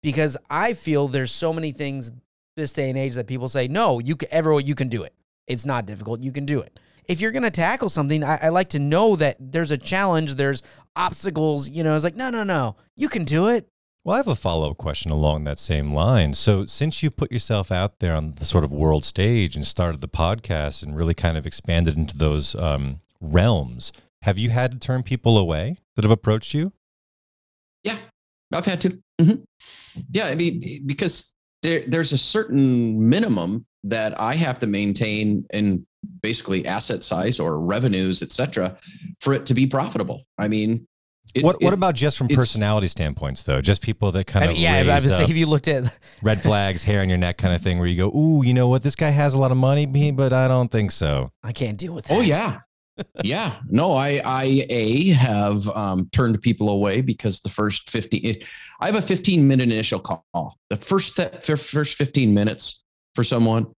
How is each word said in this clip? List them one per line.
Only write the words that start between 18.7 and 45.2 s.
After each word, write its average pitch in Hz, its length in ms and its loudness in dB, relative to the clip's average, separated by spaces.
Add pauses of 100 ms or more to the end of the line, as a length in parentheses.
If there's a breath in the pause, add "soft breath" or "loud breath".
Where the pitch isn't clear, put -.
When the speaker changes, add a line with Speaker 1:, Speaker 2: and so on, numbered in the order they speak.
Speaker 2:
world 76 340 4
stage 101 500 0
and 73 120 -4
started 82 340 -2
the 73 60 -8
podcast 82 720 -2
and 73 160 -8
really 82 160 0
kind 82 240 0
of 76 80 -6
expanded 85 500 0
into 76 220 -2
those, 76 380 0
um, 71 460 -4 (180)
realms, 78 720 0 (320 soft breath)
have 95 160 0
you 120 100 0
had 123 220 0
to 127 80 -12
turn 127 240 -4
people 117 340 2
away 92 400 0 (180)
that 110 80 0
have 104 60 4
approached 110 460 0
you? 165 180 -2 (1080)
Speaker 3:
Yeah, 208 140 -6 (540)
I've 180 140 -2
had 185 160 0
to. 185 180 -2 (220)
Mm-hmm. 185 220 6 (680 loud breath)
Yeah, 202 180 -2
I 139 80 -2
mean, 165 520 -4
because - 480 -4 (260)
there, 165 240 0
there's 156 260 0
a 139 60 0
certain 123 880 2
minimum 117 600 2 (160)
that 110 360 -4
I 113 160 -2
have 151 240 0
to 113 80 -2
maintain 104 840 0
in 98 320 0 (380)
basically 98 420 -2
asset 98 380 -4
size 85 360 -2
or 78 200 -2
revenues, 95 640 0
et - 80 -10
cetera, 95 460 -4 (420 loud breath)
for 139 140 0
it 131 140 -2
to 131 60 2
be 131 140 4
profitable. 135 560 -4 (160)
I 104 80 -2
mean, 107 400 -2 (460)
it, 135 100 0
Speaker 2:
What, 175 180 4
what 180 100 4
Speaker 3:
it, - 20 2
Speaker 2:
about 180 220 2
just 139 220 0
from 127 100 -2
Speaker 3:
it's 143 80 4
Speaker 2:
personality 107 520 2
standpoints, 73 560 -4
though? 67 180 0
Just 98 200 2
people 104 300 -2
that 95 160 0
kind 95 160 2
Speaker 1:
I - 60 4
Speaker 2:
of - 40 0
Speaker 1:
mean, 170 100 0
yeah, 165 120 4
I 139 40 4
Speaker 2:
raise 135 80 4
Speaker 1:
was 143 180 4
gonna 139 120 4
say, - 60 4